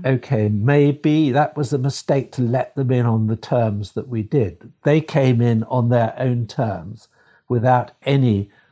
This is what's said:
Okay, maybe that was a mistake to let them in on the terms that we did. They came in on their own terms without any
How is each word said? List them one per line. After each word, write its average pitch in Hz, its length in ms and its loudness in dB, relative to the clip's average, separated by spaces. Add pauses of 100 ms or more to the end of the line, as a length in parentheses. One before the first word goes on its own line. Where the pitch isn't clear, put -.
Okay, 120 440 0
maybe 143 840 2
that 143 260 0
was 143 160 -4
a 139 60 0
mistake 135 540 -2
to 131 100 -4
let 123 320 -2
them 135 160 -2
in 123 160 2
on 110 220 0
the 110 80 -2
terms 107 560 -2
that - 160 -10
we 113 160 -6
did. 107 480 -4 (100)
They 151 180 2
came 131 400 2
in 117 240 2
on 123 240 0
their 117 300 2
own 123 300 -2
terms 104 580 -8 (420)
without 123 440 2 (100)
any 123 480 2 (220)